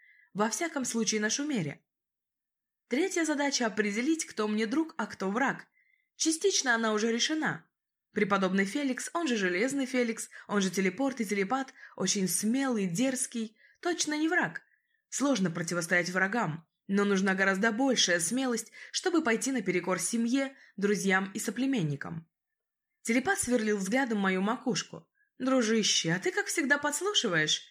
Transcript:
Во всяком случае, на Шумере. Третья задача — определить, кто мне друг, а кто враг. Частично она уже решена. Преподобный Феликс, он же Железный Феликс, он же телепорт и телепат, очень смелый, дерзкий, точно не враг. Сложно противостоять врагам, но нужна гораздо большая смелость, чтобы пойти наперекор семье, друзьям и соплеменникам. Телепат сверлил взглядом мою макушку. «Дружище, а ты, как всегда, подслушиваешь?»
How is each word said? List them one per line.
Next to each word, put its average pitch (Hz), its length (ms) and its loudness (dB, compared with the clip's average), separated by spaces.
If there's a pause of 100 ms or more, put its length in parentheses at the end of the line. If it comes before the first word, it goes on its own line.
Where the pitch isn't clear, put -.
(340)
Во 208 160 0
всяком 294 360 -4
случае, 214 360 0
на 214 80 0
Шумере. 226 520 -2 (1080)
Третья 339 360 0
задача — 277 420 0
определить, 214 580 -2
кто 214 220 -4
мне 214 180 0
друг, 311 320 -2
а 214 100 -4
кто 190 220 -6
враг. 220 380 -2 (480)
Частично 320 600 0
она 226 180 2
уже 214 180 2
решена. 240 540 -2 (480)
Преподобный 196 520 2
Феликс, 262 480 -2
он 339 140 -2
же 247 80 0
Железный 220 500 0
Феликс, 240 440 -2 (180)
он 202 140 0
же 190 80 2
телепорт 202 500 -2
и 226 60 -2
телепат, 208 480 -2 (220)
очень 190 340 0
смелый, 226 580 0
дерзкий, 233 680 -2 (240)
точно 330 360 -2
не 311 120 0
враг. 311 320 -2 (480)
Сложно 220 420 0
противостоять 175 580 -2
врагам, 190 560 -2 (220)
но 196 160 2
нужна 196 320 2
гораздо 196 360 2
большая 214 480 2
смелость, 240 520 -2 (200)
чтобы 339 300 0
пойти 226 300 0
наперекор 185 480 0
семье, 240 560 -2 (220)
друзьям 190 560 2
и 156 60 -6
соплеменникам. 170 880 -2 (760)
Телепат 262 360 0
сверлил 220 380 2
взглядом 220 420 0
мою 185 220 2
макушку. - 640 -4 (320)
«Дружище, 226 760 4
а 180 60 2
ты, 359 120 0
как 403 160 0
всегда, 285 300 2
подслушиваешь?» 285 920 0